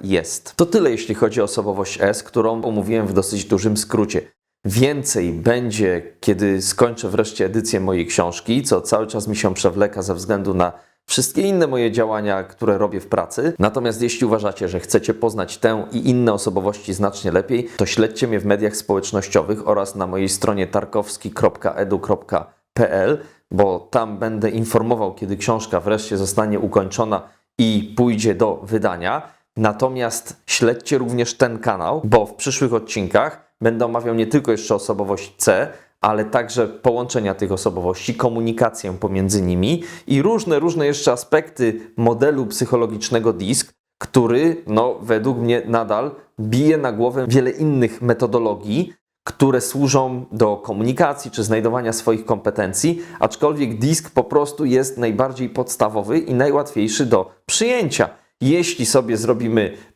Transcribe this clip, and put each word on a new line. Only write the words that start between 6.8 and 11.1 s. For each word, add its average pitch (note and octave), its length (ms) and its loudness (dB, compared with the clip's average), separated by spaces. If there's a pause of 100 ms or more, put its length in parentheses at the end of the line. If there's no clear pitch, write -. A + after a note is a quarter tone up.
wreszcie G#2 360 0
edycję G#2+ 340 0
mojej F#2 260 0
książki, G#2 580 -2
co F#2+ 180 2
cały G#2+ 260 0
czas G#2+ 200 -6
mi G#2+ 80 -2
się G2+ 180 0
przewleka G2+ 480 0
ze F#2 140 -4
względu G2 380 -2
na F2 180 2 (340)
wszystkie - 360 -2